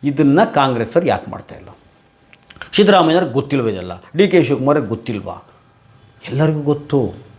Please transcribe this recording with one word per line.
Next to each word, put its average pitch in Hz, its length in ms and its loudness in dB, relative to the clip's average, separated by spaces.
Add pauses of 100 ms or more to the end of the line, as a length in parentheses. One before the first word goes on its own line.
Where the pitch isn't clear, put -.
ಇದನ್ನು 147 500 2
ಕಾಂಗ್ರೆಸ್ಸವ್ರು 135 540 0
ಯಾಕೆ - 220 -2
ಮಾಡ್ತಾಯಿಲ್ಲ? - 380 -16 (1080)
ಸಿದ್ದರಾಮಯ್ಯನವ್ರಿಗೆ 175 560 4
ಗೊತ್ತಿಲ್ವ 135 360 -2
ಇದೆಲ್ಲ? 90 240 -6 (240)
ಡಿ 185 120 4
ಕೆ 175 140 4
ಶಿವಕುಮಾರ್ಗೆ 131 440 0
ಗೊತ್ತಿಲ್ವಾ? 98 580 -8 (840)
ಎಲ್ಲರಿಗೂ 151 320 0
ಗೊತ್ತು. 143 800 -4